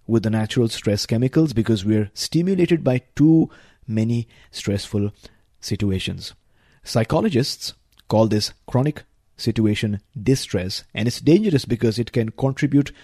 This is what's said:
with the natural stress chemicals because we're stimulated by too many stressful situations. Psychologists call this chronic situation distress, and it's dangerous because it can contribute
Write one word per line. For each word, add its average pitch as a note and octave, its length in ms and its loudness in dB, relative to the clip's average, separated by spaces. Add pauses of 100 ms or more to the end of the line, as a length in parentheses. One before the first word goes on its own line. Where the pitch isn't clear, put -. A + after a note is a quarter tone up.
with A2 160 2
the A2 80 0
natural A2 380 0
stress - 360 -2
chemicals B2+ 480 0
because G#2+ 320 0
we're G#2+ 300 0
stimulated F3 680 0
by B2+ 200 0 (120)
too D#3+ 360 4 (360)
many A2+ 400 -2 (240)
stressful G2+ 640 -4 (480)
situations. G2 720 -4 (500)
Psychologists C#3+ 920 0 (340)
call G#2+ 180 4
this G#2+ 280 0 (120)
chronic C#3 380 -2 (320)
situation G#2+ 640 0 (220)
distress, G2 680 -2
and G#2+ 160 -2
it's - 120 -4
dangerous E3 440 4
because A2+ 340 0
it A#2 140 -4
can A2+ 160 0
contribute C3+ 640 0 (120)